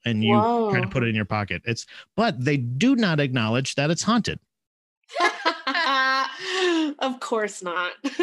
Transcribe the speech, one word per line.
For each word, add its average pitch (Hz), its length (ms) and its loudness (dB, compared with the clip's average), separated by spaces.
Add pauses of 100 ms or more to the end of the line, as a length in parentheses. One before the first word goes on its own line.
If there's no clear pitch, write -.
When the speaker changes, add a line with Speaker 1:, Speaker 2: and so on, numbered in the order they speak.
Speaker 1:
and 110 180 0
you - 80 4 (380)
try 123 100 2
to 117 60 -2
Speaker 2:
Whoa. 101 40 -8
Speaker 1:
put 131 140 0
it 117 40 0
in 110 60 0
your 107 120 0
pocket. 98 400 -4
It's, 117 200 -4 (300)
but 196 260 0
they 147 140 2
do 135 400 2
not 175 240 2
acknowledge 127 560 0
that 143 140 2
it's 170 120 0
haunted. 220 380 0 (800)
Speaker 2:
<laughs> 320 1800 0
Of 254 220 -4
course 214 420 -4
not. 175 300 -4 (300)